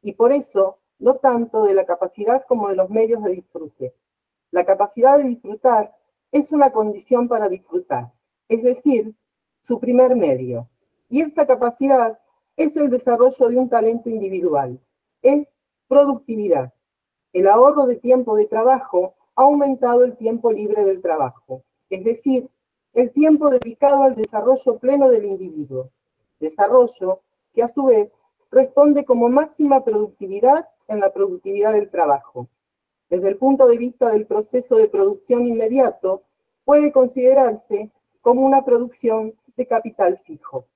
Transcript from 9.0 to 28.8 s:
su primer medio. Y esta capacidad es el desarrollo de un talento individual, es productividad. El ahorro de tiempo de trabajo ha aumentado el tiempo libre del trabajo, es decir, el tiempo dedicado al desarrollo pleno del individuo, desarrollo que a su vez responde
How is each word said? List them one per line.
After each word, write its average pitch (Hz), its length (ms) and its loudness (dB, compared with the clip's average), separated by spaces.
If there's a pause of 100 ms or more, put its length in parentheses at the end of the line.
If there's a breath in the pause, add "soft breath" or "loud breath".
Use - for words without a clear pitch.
su 233 180 -6
primer 247 340 2
medio. 127 540 -4 (400)
Y 269 140 -2
esta 302 240 -2
capacidad 254 760 0 (360)
es - 200 -2
el 294 140 0
desarrollo 247 580 0
de 240 80 0
un 254 120 0
talento 233 420 -2
individual, 175 680 -4 (440)
es 285 260 0 (400)
productividad. 214 840 -2 (600)
El 180 160 0
ahorro 269 380 4
de 240 100 -2
tiempo 240 400 0
de 214 100 2
trabajo 220 680 -2 (200)
ha - 80 2
aumentado 262 640 2
el 247 120 -6
tiempo 233 360 -4
libre 208 320 -2
del 190 160 0
trabajo, 143 640 -6 (240)
es 190 160 -10
decir, 247 460 -4 (420)
el 240 200 0
tiempo 302 380 2
dedicado 269 520 0
al 262 120 2
desarrollo 226 640 -2
pleno 277 300 0
del 226 160 2
individuo, 156 680 -10 (480)
desarrollo 196 840 0 (320)
que 226 80 0
a 240 60 -2
su 269 180 -4
vez 214 260 2 (380)
responde 285 540 2